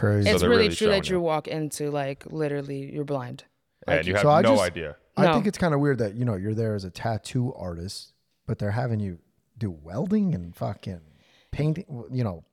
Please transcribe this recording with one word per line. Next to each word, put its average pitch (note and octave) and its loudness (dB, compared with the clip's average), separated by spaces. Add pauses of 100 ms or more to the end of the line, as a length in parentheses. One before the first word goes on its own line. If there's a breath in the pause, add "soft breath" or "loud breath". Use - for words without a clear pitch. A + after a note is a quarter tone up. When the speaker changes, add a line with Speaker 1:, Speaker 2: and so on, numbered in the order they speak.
Speaker 1:
crazy. G#2 2
Speaker 2:
So - 6
Speaker 3:
It's F2+ 4
Speaker 2:
they're F2+ 4
Speaker 3:
really - 6
Speaker 2:
really E2 2
Speaker 3:
true G#3+ 0
that G#3 4 (100)
Speaker 2:
showing - -
Speaker 3:
you F#3 -2
Speaker 2:
you. - 0
Speaker 3:
walk D#3 -2
into, D3+ -4
like, C#3 -6
literally, C#3+ -4
you're D3 -4
blind. C3+ -6 (420)
Speaker 2:
And E2 2
Speaker 3:
Like, D#2+ -2
Speaker 2:
you F2+ 2
have G#2 4
Speaker 1:
So D3 6
I D3+ 8
Speaker 2:
no A2+ 6
Speaker 1:
just, G2 4
Speaker 2:
idea. D#2+ -4 (200)
Speaker 1:
I F#3+ 6
Speaker 3:
No. D#3+ 6
Speaker 1:
think G#2+ 2
it's G2+ 0
kinda D#3 2
weird C#3+ 2
that, G#2 -2
you B2 0
know, A#2 2
you're G2+ -2
there A2 0
as G2 -4
a F2+ -8
tattoo A#2+ -4
artist, F2 -10 (340)
but G#2+ -4
they're G#2 -2
having A#2 0
you F#2 -4 (360)
do G#2+ -4
welding D3+ -2
and F2 -8
fucking G2+ -8 (520 soft breath)
painting, D#3 -2
w-, A#2+ -12
you B2+ -2
know, F2 -4 (100)